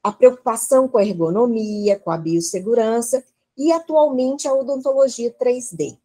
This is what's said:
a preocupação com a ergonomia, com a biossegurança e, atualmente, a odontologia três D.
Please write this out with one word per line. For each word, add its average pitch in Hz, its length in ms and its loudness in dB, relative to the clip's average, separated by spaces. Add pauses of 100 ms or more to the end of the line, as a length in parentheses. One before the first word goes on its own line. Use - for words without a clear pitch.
a 208 80 0
preocupação 254 760 2
com 254 120 0
a 202 40 4
ergonomia, 208 960 0
com 170 120 -6
a 165 60 -2
biossegurança 220 1080 -2 (320)
e, 302 140 2
atualmente, 294 760 0
a 269 60 0
odontologia 269 800 0
três 247 420 -2
D. 147 320 -6